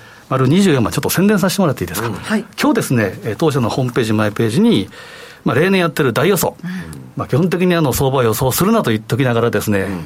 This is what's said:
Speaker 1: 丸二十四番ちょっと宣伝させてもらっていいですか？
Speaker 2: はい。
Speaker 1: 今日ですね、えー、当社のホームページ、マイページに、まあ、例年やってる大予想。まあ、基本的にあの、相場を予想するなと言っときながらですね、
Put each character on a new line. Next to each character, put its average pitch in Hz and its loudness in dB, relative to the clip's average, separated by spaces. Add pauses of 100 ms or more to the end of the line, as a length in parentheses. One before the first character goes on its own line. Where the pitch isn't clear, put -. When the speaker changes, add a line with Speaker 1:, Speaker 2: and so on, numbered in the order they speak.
(300)
Speaker 1:
丸 131 2
二 170 4
十 190 4
四 127 2
番 90 -2
ち - -6
ょ - -2
っ - -2
と - -2
宣 190 2
伝 208 2
さ 185 0
せ - -4
て 196 2
も 180 2
ら 131 0
っ - -14
て - -6
い - -4
い - -4
で - -10
す 117 -6
か？ 117 -4
Speaker 2:
は 151 -4
い。 - -6 (140)
Speaker 1:
今 285 2
日 302 2
で 233 0
す - -2
ね、 104 0 (100)
え 110 -6
ー、 - -10
当 160 0
社 131 0
の 127 0
ホ 135 -2
ー - -2
ム 123 -4
ペ 135 0
ー - 2
ジ、 110 0
マ 107 2
イ 104 -4
ペ 113 -2
ー - -2
ジ 131 0
に、 180 2 (580)
ま 139 2
あ、 - 0
例 165 2
年 190 2
や 175 2
っ 151 -4
て 147 0
る 127 0
大 131 2
予 202 2
想。 - -2 (580)
ま 107 -6
あ、 - -12
基 - -2
本 175 2
的 180 0
に 180 2
あ 170 2
の、 135 0
相 139 0
場 135 0
を 127 2
予 110 2
想 127 -2
す - 0
る 220 4
な 220 2
と 120 0
言 110 0
っ - -14
と - -6
き 127 2
な 123 0
が 113 0
ら 117 2
で 104 0
す 107 -2
ね、 98 0 (180)